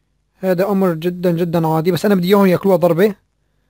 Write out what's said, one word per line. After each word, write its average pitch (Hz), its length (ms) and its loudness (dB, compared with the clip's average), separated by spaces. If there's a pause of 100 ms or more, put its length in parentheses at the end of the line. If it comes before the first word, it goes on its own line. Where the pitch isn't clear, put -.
(380)
هذا 185 300 -2
أمر 190 260 0
جدًا، 180 360 -4
جدًا 165 360 -2
عادي. 160 260 0
بس 160 120 -4
أنا 208 100 2
بدي 175 140 -2
إياهم 202 180 4
ياكلوها 185 300 2
ضربة، 175 380 2 (560)